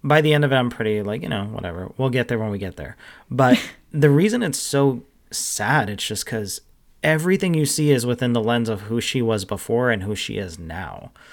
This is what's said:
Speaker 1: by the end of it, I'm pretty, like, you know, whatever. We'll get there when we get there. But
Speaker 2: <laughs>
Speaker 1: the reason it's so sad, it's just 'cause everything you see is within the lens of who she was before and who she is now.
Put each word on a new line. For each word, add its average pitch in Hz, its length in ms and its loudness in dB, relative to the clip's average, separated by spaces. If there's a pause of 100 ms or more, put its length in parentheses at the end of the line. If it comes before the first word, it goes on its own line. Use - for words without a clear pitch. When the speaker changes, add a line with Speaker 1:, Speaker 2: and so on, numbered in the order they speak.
Speaker 1:
by 147 180 2
the 151 120 2
end 147 120 4
of 131 60 2
it, 135 40 2
I'm 123 140 2
pretty, 107 320 -2
like, 104 220 -6
you - 60 -8
know, 101 160 -4
whatever. 92 520 -8
We'll 131 120 0
get 120 180 -2
there 120 120 -2
when 110 120 -4
we 101 80 -4
get 95 180 -8
there. - 180 -12 (340)
But 127 300 6 (180)
Speaker 2:
<laughs> - 140 -20
Speaker 1:
the 147 180 4
reason 214 340 4
it's 160 160 -2
so 139 440 0 (280)
sad, 110 580 0
it's 101 160 -6
just - 200 -6
'cause 104 360 -6 (420)
everything 175 500 2
you 156 120 4
see 147 260 2
is 123 140 4
within 123 280 0
the 117 80 2
lens 117 280 2
of 101 120 -2
who 113 180 -2
she 127 220 -2
was 110 240 0
before 120 460 0
and 98 120 -2
who 104 120 -4
she 104 220 -6
is 90 200 -8
now. 82 540 -12 (220)